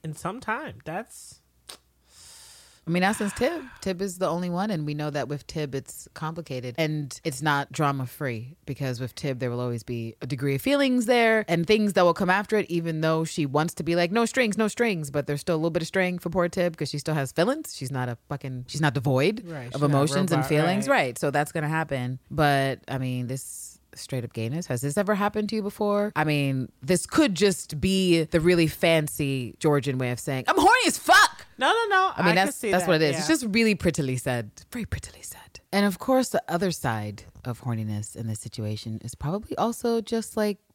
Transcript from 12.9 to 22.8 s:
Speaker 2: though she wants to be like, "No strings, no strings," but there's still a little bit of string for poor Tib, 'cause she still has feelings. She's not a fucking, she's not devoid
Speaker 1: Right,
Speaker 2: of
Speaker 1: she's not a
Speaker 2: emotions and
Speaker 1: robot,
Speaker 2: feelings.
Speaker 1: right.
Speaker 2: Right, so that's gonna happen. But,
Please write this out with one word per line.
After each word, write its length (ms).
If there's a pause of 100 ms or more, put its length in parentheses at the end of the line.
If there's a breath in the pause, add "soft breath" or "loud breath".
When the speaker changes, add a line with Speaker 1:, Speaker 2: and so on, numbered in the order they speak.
Speaker 2:
though 220
she 240
wants 280
to 80
be 120
like, 160
"No 140
strings, 300
no 120
strings," 420
but 160
there's 160
still 140
a 20
little 140
bit 100
of 60
string 320
for 100
poor 180
Tib, 300
'cause 120
she 100
still 160
has 160
feelings. 440
She's 160
not 160
a 120 (100)
fucking, 380
she's 140
not 120
devoid 540
Speaker 1:
Right, 180
Speaker 2:
of 60
Speaker 1:
she's 100
not 0
a 40
Speaker 2:
emotions 460
and 100
Speaker 1:
robot, 80
Speaker 2:
feelings. 380
Speaker 1:
right. 80
Speaker 2:
Right, 220
so 140
that's 200
gonna 160
happen. 520 (100)
But, 580